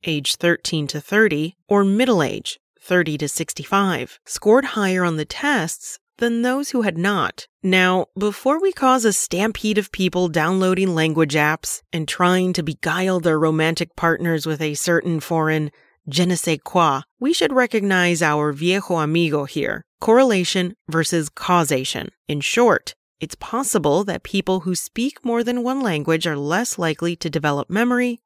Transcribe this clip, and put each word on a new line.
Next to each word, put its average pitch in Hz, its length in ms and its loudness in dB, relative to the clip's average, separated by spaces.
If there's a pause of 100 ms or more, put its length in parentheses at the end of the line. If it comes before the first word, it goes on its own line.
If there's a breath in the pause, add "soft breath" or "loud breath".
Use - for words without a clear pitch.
age 147 320 -4
thirteen 165 520 0
to 151 120 -8
thirty, 175 560 0 (120)
or 202 140 4
middle 202 400 4
age, - 380 -6 (200)
thirty 160 380 0
to 147 100 -4
sixty-five, 175 960 -4
scored 240 400 2
higher 185 380 -2
on 170 140 0
the 151 80 -4
tests - 760 -4 (200)
than 233 240 0
those 262 280 0
who 247 120 0
had 185 140 0
not. 170 520 -2 (160)
Now, 185 420 2 (100)
before 214 440 0
we 392 120 0
cause 254 320 2
a 214 80 4
stampede 208 680 -2
of 202 120 -2
people 180 380 0
downloading 185 680 0
language 160 400 2
apps 151 480 -2 (100)
and 160 140 -4
trying 180 460 2
to 175 100 -2
beguile 175 560 -2
their 160 200 2
romantic 160 580 0
partners 165 500 0
with 156 140 -4
a 156 140 -4
certain 170 440 0
foreign 156 540 0 (360 soft breath)
je 156 180 0
ne 180 80 2
sais 160 300 0
quoi, 156 360 2 (200)
we 277 120 0
should 311 200 0
recognize 190 680 2
our 151 300 2
viejo 180 440 -2
amigo 151 480 0
here, - 400 -4 (160)
correlation 202 720 2 (140)
versus 160 400 0
causation. 143 840 0 (160)
In 147 140 -4
short, 233 520 2 (280)
it's - 160 -10
possible 190 680 0
that 202 220 -6
people 190 360 -2
who 180 140 -4
speak - 500 -6
more 233 200 -2
than 247 180 -4
one 262 180 -4
language 165 460 0
are 156 100 -2
less 160 400 -2
likely 170 380 -2
to 165 160 -8
develop 143 400 -2
memory 240 560 0